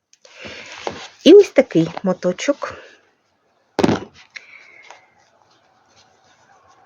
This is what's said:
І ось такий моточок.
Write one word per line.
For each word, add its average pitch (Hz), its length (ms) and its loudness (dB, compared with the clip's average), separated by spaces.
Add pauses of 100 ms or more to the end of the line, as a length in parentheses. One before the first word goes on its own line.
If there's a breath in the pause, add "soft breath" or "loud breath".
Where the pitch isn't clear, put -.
(1200 loud breath)
І 302 100 8
ось 403 160 8
такий - 380 0 (140)
моточок. 180 720 -6 (4000 soft breath)